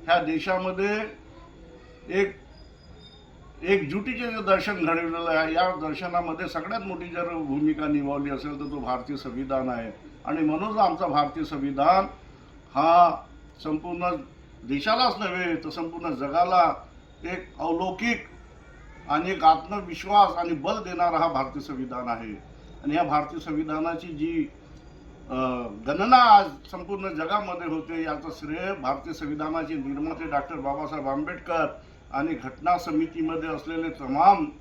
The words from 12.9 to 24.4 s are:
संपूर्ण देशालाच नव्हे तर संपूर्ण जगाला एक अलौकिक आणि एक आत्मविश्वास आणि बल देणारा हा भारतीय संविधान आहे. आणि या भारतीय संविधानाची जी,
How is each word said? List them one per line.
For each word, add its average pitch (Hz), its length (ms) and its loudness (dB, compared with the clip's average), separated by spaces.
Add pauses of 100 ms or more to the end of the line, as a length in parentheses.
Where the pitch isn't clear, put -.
संपूर्ण 170 500 -2 (500)
देशालाच 220 540 2
नव्हे 175 460 -2
तर 156 60 -6
संपूर्ण 165 440 -6
जगाला 170 600 4 (500)
एक 170 340 -10
अलौकिक 180 680 -2 (880)
आणि 165 200 0
एक 160 140 -2
आत्मविश्वास 185 920 4
आणि 170 160 -2
बल 160 240 -2
देणारा 175 400 0
हा 165 120 4
भारतीय 165 340 -2
संविधान 123 460 -8
आहे. 110 480 -8 (280)
आणि 147 120 0
या 175 60 4
भारतीय 151 360 0
संविधानाची 160 680 -4
जी, 160 440 -2 (800)